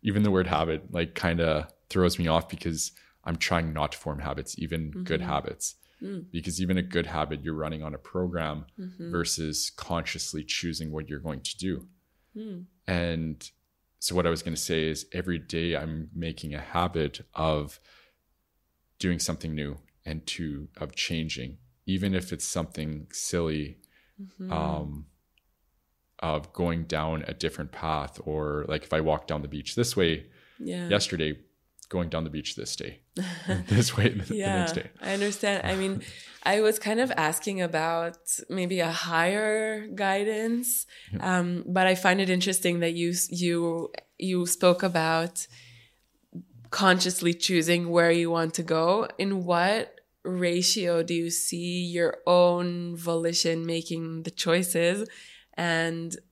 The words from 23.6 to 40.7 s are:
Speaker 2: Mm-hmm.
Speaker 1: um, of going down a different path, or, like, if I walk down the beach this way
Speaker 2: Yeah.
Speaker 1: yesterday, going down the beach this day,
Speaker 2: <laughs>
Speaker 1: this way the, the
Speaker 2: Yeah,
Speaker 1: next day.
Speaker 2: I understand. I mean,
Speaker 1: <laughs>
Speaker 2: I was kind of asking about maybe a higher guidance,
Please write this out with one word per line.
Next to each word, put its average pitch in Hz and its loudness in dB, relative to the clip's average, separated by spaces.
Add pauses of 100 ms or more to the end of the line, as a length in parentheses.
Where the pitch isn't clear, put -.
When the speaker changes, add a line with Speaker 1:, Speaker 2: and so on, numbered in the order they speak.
Speaker 2:
Mm-hmm. 185 -12
Speaker 1:
um, 76 -4 (1120)
of 76 -2
going 85 0
down 78 -2
a - -6
different 78 -4
path, 78 -4
or, 76 -2
like, 76 -2
if - -4
I 80 4
walk 78 2
down 76 -4
the 73 -8
beach 73 -8
this 120 0
way 82 2 (320)
Speaker 2:
Yeah. 170 -8
Speaker 1:
yesterday, 80 0 (540)
going 87 -2
down 80 -2
the 78 -6
beach 76 -8
this - -8
day, - -12 (300)
Speaker 2:
<laughs> 123 -4
Speaker 1:
this 107 4
way 104 6
the, - 0
the 220 -4
Speaker 2:
Yeah, 196 2
Speaker 1:
next 165 2
day. - -4 (120)
Speaker 2:
I 190 -4
understand. 202 0
I 190 0
mean, 196 -2 (220)
Speaker 1:
<laughs> - -20
Speaker 2:
I 202 4
was 214 4
kind 214 0
of 254 2 (180)
asking 190 -2
about 165 0 (320)
maybe 180 0
a 165 2
higher 214 2
guidance, 214 0 (260)